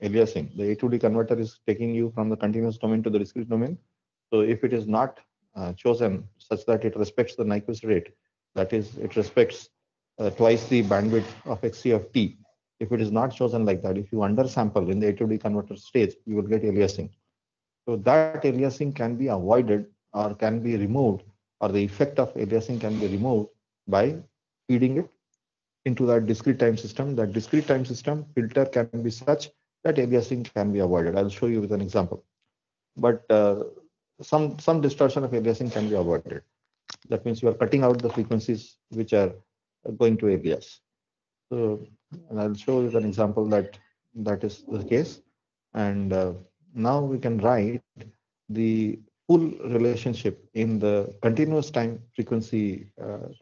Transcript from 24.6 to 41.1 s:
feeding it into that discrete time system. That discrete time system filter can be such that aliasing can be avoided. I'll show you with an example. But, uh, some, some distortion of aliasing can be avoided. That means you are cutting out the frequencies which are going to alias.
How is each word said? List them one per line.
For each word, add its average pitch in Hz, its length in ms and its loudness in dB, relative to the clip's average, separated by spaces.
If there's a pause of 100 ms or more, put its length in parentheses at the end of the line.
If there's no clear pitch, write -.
feeding 127 320 2
it 175 80 -6 (760)
into 127 200 0
that 117 220 4
discrete 120 320 0
time 117 180 4
system. 135 380 -6
That 107 180 -2
discrete 147 340 -2
time 131 180 2
system 143 400 -6 (100)
filter 123 300 0
can 117 380 -2
be 117 60 -2
such 127 400 -2 (340)
that 156 120 0
aliasing 120 580 0
can 104 180 0
be 101 80 0
avoided. 87 380 2
I'll 98 120 2
show 107 180 -2
you 113 140 0
with 101 120 -2
an 101 80 -2
example. 95 420 -2 (720)
But, 117 340 2
uh, 104 340 4 (580)
some, 151 380 0
some 165 220 2
distortion 139 420 2
of 123 80 -4
aliasing 113 400 0
can 107 180 -2
be 104 60 0
avoided. 85 480 -2 (640)
That - 160 -2
means 113 160 -4
you 117 80 2
are 113 40 4
cutting 135 300 2
out 123 180 4
the 120 80 0
frequencies 113 680 -4 (120)
which 113 240 -4
are 98 180 4 (640)
going 113 200 4
to 104 120 2
alias. 82 520 -2 (720)